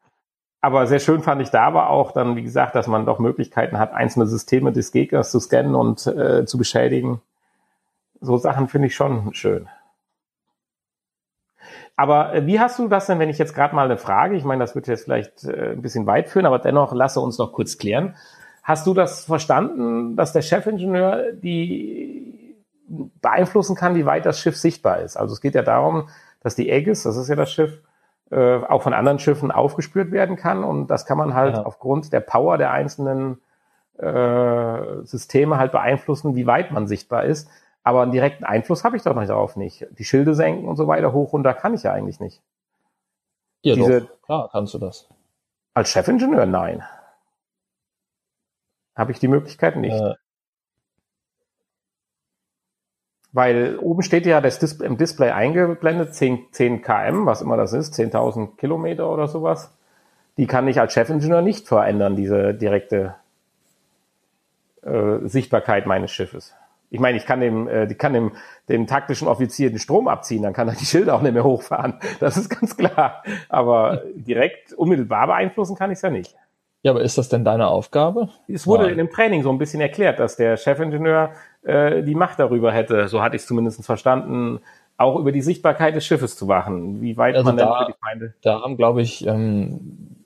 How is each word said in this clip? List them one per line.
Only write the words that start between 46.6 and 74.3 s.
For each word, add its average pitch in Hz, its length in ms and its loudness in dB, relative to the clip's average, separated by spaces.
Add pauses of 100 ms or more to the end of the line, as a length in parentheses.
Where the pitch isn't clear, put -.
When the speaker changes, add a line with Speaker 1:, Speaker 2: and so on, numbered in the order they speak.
Speaker 1:
Habe 113 160 -2
ich - 80 -8
die 127 80 0
Möglichkeit 147 480 0
nicht. 113 180 -2
Speaker 2:
Äh. 107 220 -2 (3250)
Speaker 1:
Weil 127 480 4
oben 170 220 0
steht 170 240 2
ja 160 140 6
das 135 200 0
Dis-, 151 220 -2
im 127 160 -4
Display 139 340 0
eingeblendet, 165 840 0
zehn, 127 360 0
zehn 120 300 0
K 101 240 0
M, 180 200 0
was 117 160 0
immer 117 160 -2
das 104 160 0
ist, 151 200 -4
zehntausend 113 640 -2
Kilometer 165 540 -4
oder 156 160 -2
sowas. 165 480 -4 (600)
Die 120 100 0
kann 127 200 2
ich 127 120 2
als 113 140 2
Chefingenieur 156 480 2
nicht 202 260 -2
verändern, 101 480 2
diese 98 380 0
direkte, 101 600 -2 (1700)
äh, 107 340 0 (100)
Sichtbarkeit 107 580 0
meines 95 260 0
Schiffes. - 420 -10 (380)
Ich 107 100 -8
meine, 123 160 2
ich - 80 -8
kann 131 160 0
dem, 113 260 0
äh, 110 240 0
ich 110 60 -10
kann 143 160 0
dem, 113 180 0 (380)
dem 117 180 0
taktischen 143 400 -2
Offizier 127 420 0
den 110 100 -6
Strom 202 280 0
abziehen, - 360 -4
dann 101 100 -2
kann 117 160 -2
er 110 60 -4
die 147 100 -8
Schilder 156 300 2
auch 110 60 2
nicht 139 120 2
mehr 117 100 2
hochfahren. 131 520 0 (120)
<laughs> - 140 -10
Das 143 160 0
ist 190 120 -2
ganz - 280 -6
klar. 156 460 0 (260)
Aber 120 540 2 (100)
direkt 120 600 -2